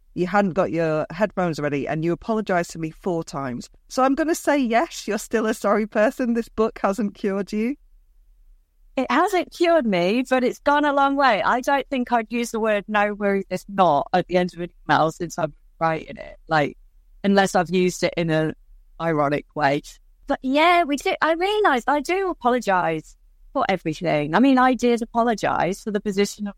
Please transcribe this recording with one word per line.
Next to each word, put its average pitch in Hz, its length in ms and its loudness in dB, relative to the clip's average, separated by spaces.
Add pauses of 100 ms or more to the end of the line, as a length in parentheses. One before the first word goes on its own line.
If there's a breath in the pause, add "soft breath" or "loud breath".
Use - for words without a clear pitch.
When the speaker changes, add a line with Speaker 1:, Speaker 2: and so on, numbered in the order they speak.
(140)
Speaker 1:
you 175 140 -2
hadn't 196 280 2
got 156 160 0
your 156 380 -2
headphones 175 500 -2
ready 147 280 -2
and 156 160 -4
you 170 80 0
apologised 190 600 -2
to 165 80 -14
me 160 120 -6
four 165 320 -4
times. 135 460 -8 (180)
So - 160 0
I'm 269 100 4
gonna 320 220 0
say 294 220 0
yes, 247 500 0
you're 202 100 -2
still 220 280 -2
a 220 80 0
sorry 214 340 0
person. 233 460 0
This 233 160 -4
book - 320 -2
hasn't 202 340 -2
cured 196 380 -4
you. 226 240 -2 (1200)
Speaker 2:
It 254 120 -2
hasn't 339 440 2
cured 339 320 2
me, 196 440 2
but 254 140 2
it's 247 160 -2
gone 285 240 2
a 294 100 2
long 277 220 2
way. 262 260 2
I 233 200 0
don't 277 280 0
think 247 220 -2
I'd 233 200 0
use 240 200 -4
the 226 80 -4
word 214 280 0
"no 208 260 0
worries 196 360 0
if 185 200 -6
not" 180 420 4
at 180 160 2
the - 80 -2
end 180 180 0
of 165 60 -18
an 175 100 -8 (200)
email 151 220 4
since 165 280 -8
I've 151 120 -2
been - 40 -20 (240)
writing 160 380 -4
it, - 200 -16 (100)
like, 151 300 0 (460)
unless 196 320 4
I've 175 140 2
used 180 340 0
it 175 140 0
in 170 120 -2
an 156 240 0 (460)
ironic 147 460 0 (100)
way. 147 260 0 (460)
But 277 160 -2
yeah, 320 400 4
we 285 140 -2
do. 381 240 -2
I 320 120 2
realised 359 540 0
I 285 140 0
do 370 280 -2
apologise 190 840 -2 (380)
for - 160 0
everything. 160 640 -2
I 190 40 6
mean, 262 180 4
I 254 160 4
did 233 280 0
apologise 202 840 -2
for 220 80 -8
the 202 100 -2
position 202 460 -4
of 202 100 -12